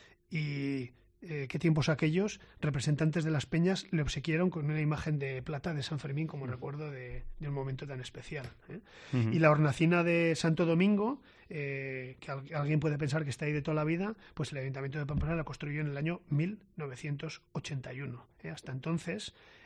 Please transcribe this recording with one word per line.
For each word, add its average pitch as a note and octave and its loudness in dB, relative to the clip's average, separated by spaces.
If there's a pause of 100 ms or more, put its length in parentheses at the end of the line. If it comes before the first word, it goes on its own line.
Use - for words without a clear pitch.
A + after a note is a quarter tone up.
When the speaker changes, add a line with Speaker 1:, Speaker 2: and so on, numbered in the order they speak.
(300)
Speaker 1:
Y, C#3 -2 (300)
eh, D3 -6
qué - -4
tiempos D#3+ 4
aquellos, E3 2 (220)
representantes D3+ 2
de D#3+ 0
las D3 0
peñas F3+ 2
le D#3+ 2
obsequiaron D#3+ 2
con D#3+ -2
una D3+ 0
imagen D3+ 0
de C3+ -4
plata D#3 -4
de C#3+ -2
San D3 -4
Fermín D3+ -2
como C#3+ -6
Speaker 2:
Ujú. B2 -4
Speaker 1:
recuerdo C#3+ -6
de, B2 -8 (140)
de D3+ -6
un C#3+ -2
momento C3+ -4
tan C#3 -8
especial, B2+ -10 (240)
¿eh? E3+ -10 (320)
Speaker 2:
Ujú. A#2 4
Speaker 1:
Y D#3+ 4
la D#3 10
hornacina D#3+ 6
de E3+ 4
Santo E3 4
Domingo, G3+ 4 (280)
eh, C3+ -6
que - -8
al-, C3+ -6 (100)
alguien D3 4
puede D3 2
pensar D3+ 0
que C#3 -2
está - -4
ahí D3+ 0
de D3+ 0
toda D#3 0
la D3+ 2
vida, F3+ 0 (180)
pues - -6
el C#3 -6
Ayuntamiento C3+ -4
de D3 -2
Pamplona D3 0
la D#3+ 0
construyó D3 -4
en D3+ 0
el C#3 -4
año E3 -2
mil E3+ 0 (180)
novecientos C#3+ -6 (100)
ochenta C#3 -6
y B2+ -8
uno, B2 -8 (160)
¿eh? E3 -8
Hasta - -10
entonces E3 -4 (300)